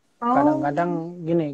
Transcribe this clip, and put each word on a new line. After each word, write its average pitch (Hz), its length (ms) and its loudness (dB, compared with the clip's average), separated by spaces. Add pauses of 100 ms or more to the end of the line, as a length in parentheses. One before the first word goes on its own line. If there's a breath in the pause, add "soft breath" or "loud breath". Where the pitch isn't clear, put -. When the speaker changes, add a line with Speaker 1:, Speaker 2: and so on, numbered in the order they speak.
(200)
Speaker 1:
Oh. 240 160 0
Speaker 2:
kadang-kadang 269 540 2 (340)
gini, 165 300 0